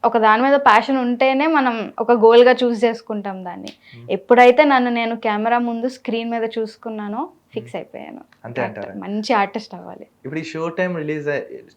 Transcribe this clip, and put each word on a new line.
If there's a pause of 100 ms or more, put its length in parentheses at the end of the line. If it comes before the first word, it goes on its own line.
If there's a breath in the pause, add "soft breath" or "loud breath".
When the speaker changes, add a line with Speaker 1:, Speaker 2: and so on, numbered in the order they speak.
Speaker 1:
ఒక
దాని
మీద
ప్యాషన్
ఉంటేనే
మనం
ఒక
గోల్గా
చూస్
చేసుకుంటాం
దాన్ని. (280 soft breath)
Speaker 2:
మ్మ్.
Speaker 1:
ఎప్పుడైతే
నన్ను
నేను
కెమెరా
ముందు,
స్క్రీన్
మీద (100)
చూసుకున్నానో, (240)
ఫిక్స్
Speaker 2:
మ్మ్.
Speaker 1:
అయిపోయాను. (240)
Speaker 2:
అంతే
Speaker 1:
యాక్టర్,
Speaker 2:
అంటారా?
Speaker 1:
మంచి
ఆర్టిస్ట్
అవ్వాలి. (180)
Speaker 2:
ఇప్పుడు
ఈ
షో
టైమ్
రిలీజ్
అయ్యి (120)